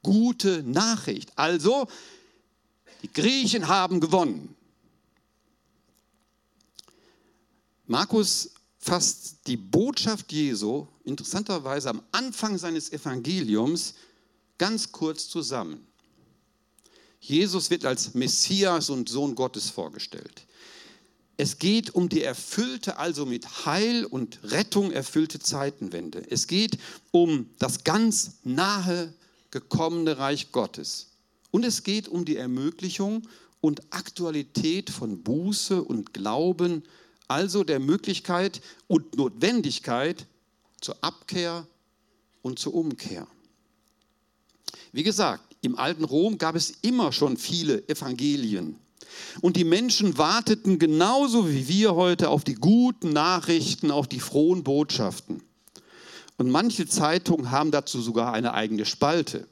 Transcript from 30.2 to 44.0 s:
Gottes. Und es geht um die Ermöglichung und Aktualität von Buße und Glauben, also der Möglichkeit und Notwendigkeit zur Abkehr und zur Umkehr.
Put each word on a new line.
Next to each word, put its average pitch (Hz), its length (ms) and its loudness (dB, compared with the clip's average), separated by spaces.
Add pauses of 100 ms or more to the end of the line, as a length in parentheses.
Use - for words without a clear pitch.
Gottes. - 580 -4 (420)
Und 214 120 2
es 233 200 -2
geht 202 240 -4
um 175 180 -4
die 156 120 -2
Ermöglichung 180 920 -4 (320)
und - 340 -2
Aktualität 160 960 -4
von 107 320 -8
Buße 180 600 -2
und - 320 -6
Glauben, 160 680 0 (460)
also 180 360 0
der 151 160 0
Möglichkeit 180 840 -2 (260)
und 160 280 0
Notwendigkeit 139 1120 0 (540)
zur - 220 -10
Abkehr 170 680 -6 (720)
und 127 160 -8
zur - 160 -6
Umkehr. 135 540 -4 (1600)